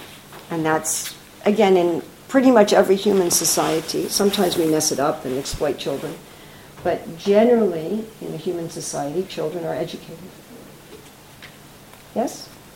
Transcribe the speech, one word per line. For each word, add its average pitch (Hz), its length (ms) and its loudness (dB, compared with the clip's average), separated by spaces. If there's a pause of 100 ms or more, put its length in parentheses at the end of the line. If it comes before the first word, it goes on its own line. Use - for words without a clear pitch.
(520)
And 165 120 -2
that's, - 520 -2 (300)
again, 196 320 4
in 170 260 2 (240)
pretty 262 240 4
much 208 220 6
every 190 220 6
human 190 360 2
society. 156 760 0
Sometimes 196 480 2
we 165 120 2
mess 156 240 2
it 127 80 -2
up 156 260 -2
and 127 120 -4
exploit 139 420 -4
children. 147 360 -6 (680)
But 170 340 -4
generally, 208 880 2 (160)
in 165 120 -10
a 160 40 -8
human 170 320 -6
society, 147 540 -6
children 165 420 -6
are 160 80 -4
educated. 165 460 -8 (2000)
Yes? - 340 -6 (260)